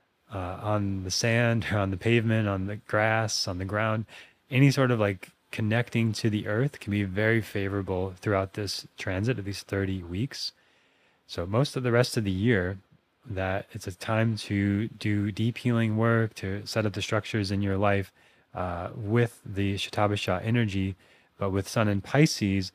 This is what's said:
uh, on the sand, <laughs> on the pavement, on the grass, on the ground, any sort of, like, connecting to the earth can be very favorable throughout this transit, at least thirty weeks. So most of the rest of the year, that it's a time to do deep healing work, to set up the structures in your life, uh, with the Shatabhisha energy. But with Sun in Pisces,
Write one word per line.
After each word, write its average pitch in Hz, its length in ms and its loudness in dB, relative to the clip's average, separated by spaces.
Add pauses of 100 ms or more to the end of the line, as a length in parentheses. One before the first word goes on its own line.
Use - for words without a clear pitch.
(340)
uh, 92 280 -6
on 101 420 0
the 92 80 -6
sand, 117 580 2
<laughs> - 20 0
on 98 200 2
the 92 60 -4
pavement, 113 500 2
on 95 180 -2
the 104 120 -8
grass, 110 680 0
on 92 120 -4
the 95 60 -4
ground, 110 400 0 (440)
any 135 220 6
sort 131 180 4
of, 120 100 2
like, 101 300 0 (220)
connecting 113 640 0
to 113 160 0
the 104 180 -2
earth 117 320 -2
can - 120 -6
be 101 120 2
very 107 380 2
favorable 95 800 -2
throughout 95 320 2
this - 340 -6 (100)
transit, 107 400 -2
at 98 80 -8
least 98 220 -8
thirty 95 340 -2
weeks. 90 520 -6 (760)
So - 180 -6
most 113 300 0
of 131 80 -4
the 123 80 0
rest 120 240 4
of 117 80 0
the 98 80 0
year, 95 460 2 (480)
that 95 480 -4
it's 104 120 -10
a 101 60 -8
time 110 460 0
to 101 500 0
do 104 420 -2
deep 113 280 -2
healing 113 400 2
work, 113 380 2
to 101 300 -6
set 107 200 0
up 104 80 0
the 104 80 -4
structures 104 500 -2
in 98 100 0
your 98 160 0
life, 101 360 0 (420)
uh, 90 400 -6
with 117 500 0
the 98 300 -2
Shatabhisha 101 640 0
energy. 98 540 0 (420)
But 101 120 -2
with 95 180 0
Sun 110 220 2
in 101 100 2
Pisces, 98 760 2